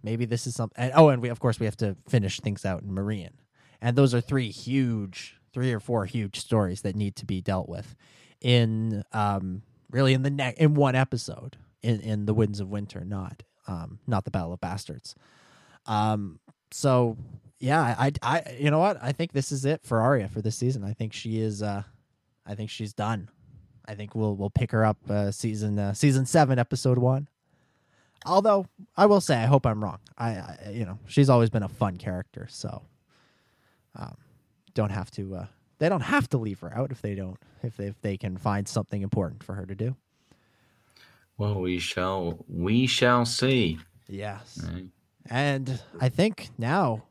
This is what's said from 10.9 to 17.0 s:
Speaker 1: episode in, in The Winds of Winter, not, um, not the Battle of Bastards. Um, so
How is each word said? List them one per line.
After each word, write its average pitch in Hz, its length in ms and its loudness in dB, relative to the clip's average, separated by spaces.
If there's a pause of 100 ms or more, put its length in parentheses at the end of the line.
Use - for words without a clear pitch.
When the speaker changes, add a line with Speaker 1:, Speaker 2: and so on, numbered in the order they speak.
Speaker 1:
episode - 600 -2 (260)
in, 113 180 0
in 104 240 -4
The 107 80 0
Winds 104 260 2
of 95 100 -6
Winter, 101 340 -8
not, 95 400 -8 (240)
um, 90 400 -10
not 104 160 0
the - 80 -10
Battle 85 220 -4
of - 80 -12
Bastards. 85 540 -10 (720)
Um, 107 520 0 (320)
so 123 460 2 (420)